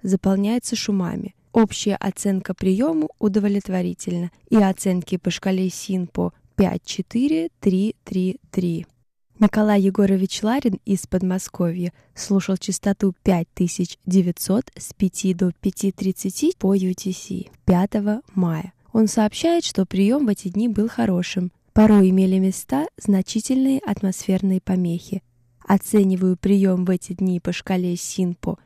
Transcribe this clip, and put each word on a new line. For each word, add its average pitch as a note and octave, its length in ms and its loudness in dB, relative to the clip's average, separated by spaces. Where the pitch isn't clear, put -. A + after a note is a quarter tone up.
заполняется G3 720 0
шумами. G3 580 -4
Общая G#3+ 420 2
оценка F#3+ 600 -4
приему C#4 640 0
удовлетворительна, F#3 1120 -2
и A3+ 80 4
оценки F#3 600 2
по F3+ 120 -4
шкале F#3 400 -2
СИНПО F3+ 640 -4
пять F3+ 280 0
четыре, D4+ 680 -2
три G3 420 0
три F#3 360 -4
три. E3+ 360 -4
Николай G#3+ 420 2
Егорович F#3+ 600 0
Ларин A#3 420 -2
из G3 220 -2
Подмосковья F3+ 840 -4
слушал F#3+ 420 -2
частоту G3 580 -2
пять F3 300 2
тысяч - 520 -4
девятьсот F#3 720 0
с - 160 -16
пяти F#3 400 -2
до F3+ 260 0
пяти G3 320 -2
тридцати F#3+ 640 -4
по F#3+ 160 0
ю F#3 200 0
ти - 180 -6
си F#3 380 -10
пятого G3+ 560 0
мая. F3 380 -2
Он A3 140 4
сообщает, D#4+ 580 0
что F#3+ 200 -2
прием A3+ 420 2
в - 20 2
эти G3 200 -4
дни G#3+ 200 -2
был G#3 180 0
хорошим. F3+ 640 -2
Порой G#3 380 8
имели F#3+ 260 4
места F#3+ 580 -2
значительные C4 840 0
атмосферные F#3+ 840 -2
помехи. F3+ 640 -2
Оцениваю F#3+ 680 2
прием F#3+ 480 2
в F#3 60 0
эти F3+ 220 -4
дни F3+ 280 -2
по F3 100 -4
шкале F3+ 460 -2
СИНПО F3 680 -4